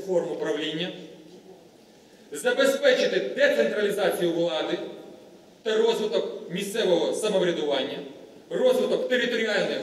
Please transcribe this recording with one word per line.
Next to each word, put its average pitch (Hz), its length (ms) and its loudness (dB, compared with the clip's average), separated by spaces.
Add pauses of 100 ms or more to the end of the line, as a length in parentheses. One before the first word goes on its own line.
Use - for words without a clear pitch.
форму 165 280 0
правління, 156 540 -2 (1400)
забезпечити 262 880 2
децентралізацію 208 1120 2
влади 165 460 -2 (840)
та 220 140 0
розвиток - 760 0
місцевого 185 600 0
самоврядування, 175 840 0 (520)
розвиток 233 600 2
територіальних 226 720 0